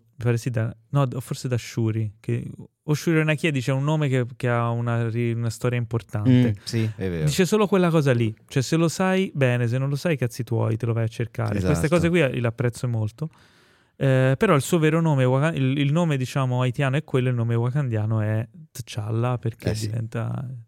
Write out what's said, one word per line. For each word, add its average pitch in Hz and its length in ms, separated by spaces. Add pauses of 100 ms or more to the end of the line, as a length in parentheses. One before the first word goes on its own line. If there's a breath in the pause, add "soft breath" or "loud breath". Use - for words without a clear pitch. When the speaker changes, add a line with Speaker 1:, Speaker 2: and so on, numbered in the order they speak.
(260)
Speaker 1:
pare 120 100
sì, 120 140
da, 113 240 (160)
no, 139 180 (120)
forse - 280
da 123 80
Shuri, 110 640
che, 120 260 (360)
o 151 120
Shuri 160 260
o 156 40
Nakia 156 260
dice 135 220
un 135 120
nome 151 240
che, 127 180 (100)
che 123 140
ha 120 180
una 117 400
ri-, 117 240
una 117 160
storia 123 300
importante. 117 720
Speaker 2:
Mm, 101 120
sì, 113 200 (140)
è 95 120
vero. 85 160
Speaker 1:
Dice 151 220
solo 214 200
quella 180 240
cosa 147 220
lì, 117 220 (120)
cioè - 160
se 160 140
lo 165 120
sai 190 460
bene, 123 340
se 123 100
non 135 100
lo 139 80
sai 151 220
cazzi 123 260
tuoi, 110 320
te 113 80
lo 117 80
vai 113 120
a 110 40
cercare. 113 480
Speaker 2:
Esatto. 92 120
Speaker 1:
Queste 165 200
cose 170 220
qui 147 300
le 120 60
apprezzo 120 420
molto. 113 420 (640 soft breath)
Eh, 131 420
però 196 160
il 139 80
suo - 160
vero 156 220
nome, 147 240
Waka-, 135 300
il, 135 240
il 139 140
nome 160 260
diciamo 127 440
haitiano 127 340
è - 80
quello, 127 260
il 123 40
nome 117 200
wakandiano 117 640
è 107 260 (260)
T'Challa, 113 640
perché - 320
Speaker 2:
Eh 107 40
sì. 110 120
Speaker 1:
diventa 117 600 (220)